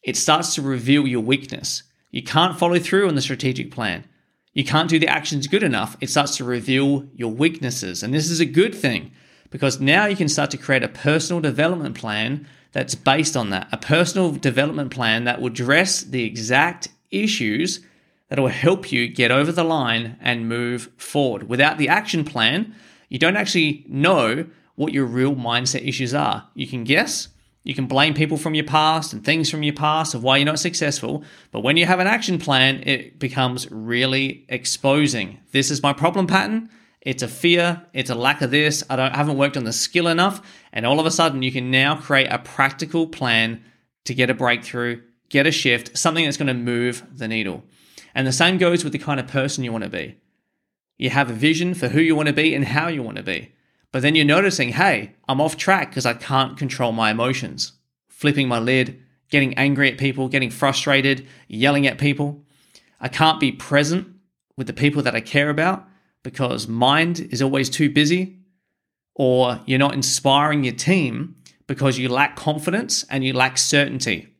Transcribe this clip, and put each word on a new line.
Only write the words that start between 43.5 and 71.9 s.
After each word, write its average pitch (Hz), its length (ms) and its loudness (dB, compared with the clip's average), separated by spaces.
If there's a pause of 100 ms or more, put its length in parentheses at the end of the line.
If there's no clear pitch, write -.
to 127 100 -6
get 127 160 2
a 123 40 2
breakthrough, 120 680 -2 (300)
get 139 160 4
a 160 40 4
shift, 120 460 0
something 165 280 2
that's 139 120 0
gonna 135 180 0
move 120 560 -2
the 127 160 -10
needle. 107 380 -4 (500)
And 135 120 -2
the 127 60 0
same 170 260 4
goes 175 260 2
with 139 80 -4
the 143 60 -6
kind 143 200 -4
of 127 100 -8
person 139 360 -2
you 117 80 -6
wanna 110 160 -6
be. - 280 -10 (840)
You 127 100 -2
have 127 220 2
a 113 40 -6
vision 160 380 2
for 175 160 -4
who 147 120 2
you 160 140 4
wanna 151 200 0
be 156 200 2
and 135 120 0
how 151 220 -2
you 147 140 -6
wanna 104 200 -10
be. 85 300 -8 (400)
But 131 100 -2
then 147 120 4
you're 151 120 6
noticing, 180 420 2
"Hey, 135 460 0 (120)
I'm 135 140 0
off - 160 0
track 190 360 0
'cause 131 140 -4
I 120 60 0
can't 135 460 -2
control 127 340 -2
my 113 180 0
emotions." 117 640 -4 (360)
Flipping 147 380 0
my 120 120 0
lid, 127 420 0 (300)
getting 139 240 2
angry 139 360 2
at 120 80 -12
people, 135 300 -2
getting 131 220 -2
frustrated, 135 760 0 (220)
yelling 139 380 2
at 131 120 -2
people. 143 460 -2 (560)
I 127 80 -8
can't 160 320 2
be 135 100 2
present 147 560 0 (500)
with 127 100 -6
the - 60 -10
people 143 300 0
that 117 140 -2
I 113 40 -2
care 143 280 0
about 165 400 -2 (340)
because 123 460 -4
mind 147 520 2 (120)
is 131 100 0
always 135 280 0
too 147 200 2
busy, 165 460 2 (800)
or 127 520 2
you're 131 120 2
not 139 160 4
inspiring 143 680 2
your 120 120 -2
team 147 600 0 (320)
because 135 320 0